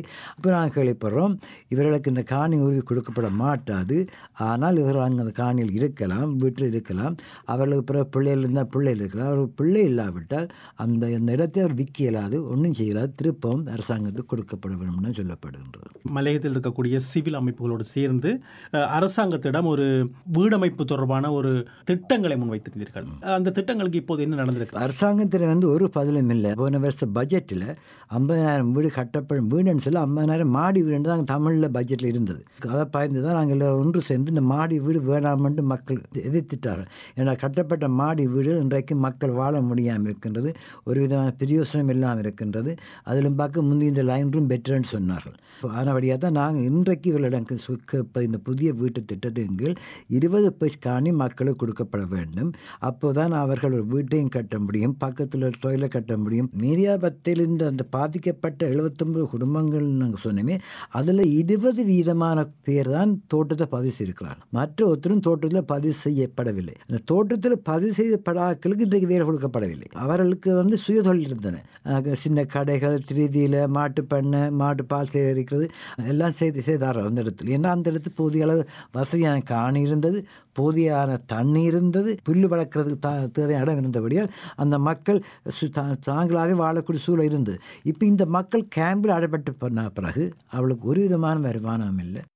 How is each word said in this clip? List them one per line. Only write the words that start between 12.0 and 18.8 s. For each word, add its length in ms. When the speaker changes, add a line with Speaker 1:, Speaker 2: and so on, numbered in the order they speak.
Speaker 1:
இயலாது, 480
ஒண்ணும் 240
செய்ய 180
இயலாது, 240
திருப்பவும் 520
அரசாங்கத்துக்கு 580
கொடுக்கப்பட 480
வேண்டும்னு 280
சொல்லப்படுகின்றது. 760
Speaker 2:
மலையகத்தில் 440
இருக்கக்கூடிய 480
சிவில் 320
அமைப்புகளோடு 540
சேர்ந்து, 420
அஹ், 180